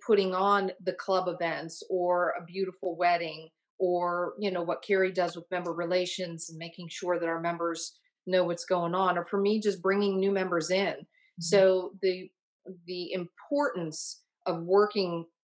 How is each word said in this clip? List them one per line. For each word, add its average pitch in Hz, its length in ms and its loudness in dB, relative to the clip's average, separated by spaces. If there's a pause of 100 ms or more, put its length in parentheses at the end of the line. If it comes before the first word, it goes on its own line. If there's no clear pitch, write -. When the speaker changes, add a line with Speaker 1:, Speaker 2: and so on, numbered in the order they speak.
Speaker 1:
putting 190 300 2
on 196 360 2 (120)
the 180 100 0
club 180 340 0
events 165 640 -4
or 175 500 2
a 175 60 -16
beautiful 180 500 -4
wedding 165 540 0 (300)
or, 175 600 0
you 202 120 -2
know, 175 100 -2
what 170 240 -4
Carrie 190 260 2
does 175 240 0
with 170 140 -14
member 175 240 -4
relations 175 760 -2
and 160 100 -14
making 170 300 -12
sure 175 300 -2
that 165 80 -2
our 165 140 -2
members 170 560 -4 (300)
know 185 160 4
what's 170 220 -4
going 175 280 0
on, 185 240 2
or 170 80 -2
for 202 140 -2
me, 208 200 2
just 196 220 0
bringing 196 380 2
new 196 120 2
members 180 380 0
in. 190 160 2
Speaker 2:
Mm-hmm. - 560 -8
Speaker 1:
So 185 500 6 (100)
the, 185 280 -2 (560)
the 180 280 -8
importance 180 1080 -4 (240)
of 170 180 -2
working 185 600 2 (180)